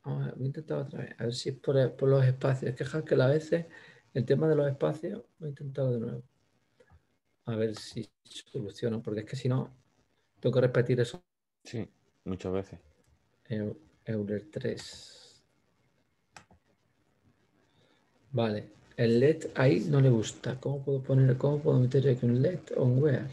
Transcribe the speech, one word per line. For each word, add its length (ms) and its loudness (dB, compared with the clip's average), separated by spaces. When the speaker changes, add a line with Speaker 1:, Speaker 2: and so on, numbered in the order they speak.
Speaker 1:
Vamos 200 -6
a 20 -4
ver, 100 -8
voy 80 -8
a 40 -4
intentar 320 -6
otra 240 -10
vez. 140 -14
A 60 -8
ver 100 -4
si 160 -6
es 60 -6
por, 400 0
por 140 2
los 160 6
espacios. 460 0
Es 60 -8
que 60 -8
Haskell 240 2
a 60 6
veces, 380 0
el 120 0
tema 240 2
de 80 4
los 100 2
espacios, 560 -4
voy 80 -12
a 40 -8
intentarlo 420 -4
de 80 -2
nuevo. 220 -8
A 100 -6
ver 220 -2
si 320 -12
soluciono, 760 -8
porque 200 -8
es 40 -14
que 120 -12
si 100 -4
no, 260 -2
tengo 160 0
que 60 6
repetir 380 2
eso. 240 -4
Speaker 2:
Sí, 240 -8
muchas 280 -6
veces. 260 -6
Speaker 1:
Eu-, 300 -6
Euler 480 -6
tres. 920 -10
Vale, 380 -2
el 220 4
let 360 2
ahí 340 4
no 120 4
le 80 8
gusta. 500 0
¿Cómo 240 -6
puedo 180 -2
poner, 360 4
cómo 220 2
puedo 200 2
meter 300 2
aquí 160 0
un 160 2
let 200 0
o 80 0
un 180 4
where? 320 2